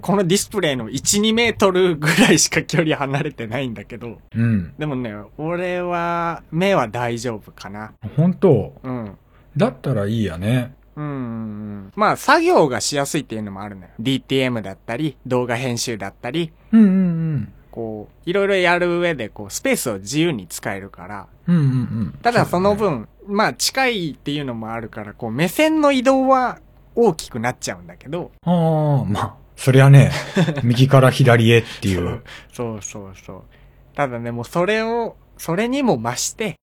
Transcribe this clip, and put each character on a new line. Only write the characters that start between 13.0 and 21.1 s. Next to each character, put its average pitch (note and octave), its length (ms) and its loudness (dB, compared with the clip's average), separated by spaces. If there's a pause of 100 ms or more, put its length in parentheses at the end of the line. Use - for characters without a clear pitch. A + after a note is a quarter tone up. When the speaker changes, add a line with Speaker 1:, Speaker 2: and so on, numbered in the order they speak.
Speaker 1:
す D#3 140 -4
い C#3 40 -2
っ - 20 -12
て - 100 -12
い A2 40 -6
う G#2+ 40 -6
の G#2 80 -10
も G2 120 -12
あ G#2 60 -10
る G#2 60 -12
の F#2+ 80 -16
よ。 F2+ 60 -20 (100)
デ A#2 140 -2
ィ C3+ 60 0
ー - 40 -14
テ - 140 -6
ィ - 40 2
ー - 20 2
エ B2+ 80 0
ム A#2 120 -4
だ G2 100 -10
っ F#2+ 120 -18
た A2+ 120 -8
り、 D3 200 -6 (100)
動 B2 200 0
画 A#2 100 -2
編 B2 200 -4
集 A2+ 220 -6
だ G2 100 -10
っ - 120 -16
た A#2+ 100 -10
り。 D#3+ 220 -4 (180)
Speaker 2:
う A3+ 80 6
ん - 20 10
う A3 40 8
ん G3 40 8
う - 20 2 (480)
ん。 G2+ 140 -8 (200)
Speaker 1:
こ A2 360 -10 (160)
う、 E3 60 -4
い - 20 -2
ろ G3 120 0
い G3 40 0
ろ G3 80 2
や F3 220 2
る F3 220 0
上 E3+ 160 -2
で、 A2+ 120 -6
こ G2+ 180 -14
う、 G2 40 -16
ス - 100 -10
ペ C4+ 120 0
ー - 40 0
ス - 140 -4
を G2+ 80 -4
自 G#2+ 220 -4
由 E3+ 100 2
に G2+ 160 -6
使 - 260 -8
え G2 60 -8
る F#2+ 120 -16
か F2 180 -18
ら。 G2+ 180 -14 (220)